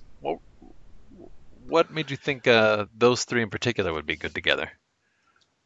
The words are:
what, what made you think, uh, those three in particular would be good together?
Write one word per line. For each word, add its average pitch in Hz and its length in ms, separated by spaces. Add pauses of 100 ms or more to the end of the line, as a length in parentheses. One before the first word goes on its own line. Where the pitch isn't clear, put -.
(220)
what, 143 160 (1300)
what 160 240
made 147 220
you 135 60
think, 135 280
uh, 110 400 (100)
those 120 280
three 120 180
in 107 80
particular 101 420
would 78 140
be 78 120
good - 180
together? 76 340 (960)